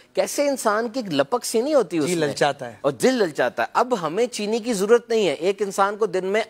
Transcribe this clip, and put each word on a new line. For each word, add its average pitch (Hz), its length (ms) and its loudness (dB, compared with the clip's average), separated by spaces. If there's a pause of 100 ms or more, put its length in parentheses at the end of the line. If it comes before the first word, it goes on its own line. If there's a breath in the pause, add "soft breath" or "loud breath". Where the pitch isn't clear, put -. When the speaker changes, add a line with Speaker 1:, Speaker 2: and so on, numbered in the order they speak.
(160 loud breath)
Speaker 1:
कैसे 202 300 0
इंसान 240 420 0
की 233 140 -6
लपक 170 420 -2
सी 226 180 0
नहीं 302 120 0
होती 185 220 0
Speaker 2:
जी, 151 80 0
Speaker 1:
उसमें। 175 120 0
Speaker 2:
ललचाता 143 500 0
है। 117 180 -16
Speaker 1:
और 143 80 2
दिल 185 220 2
ललचाता 147 480 0
है। - 120 -4
अब 247 200 2
हमें 180 320 -2
चीनी 220 340 -4
की 233 140 -2
जरूरत 208 360 2
नहीं 220 160 2
है। 147 80 2
एक 196 280 -2
इंसान 202 340 0
को 214 100 -2
दिन 180 180 -2
में 208 260 0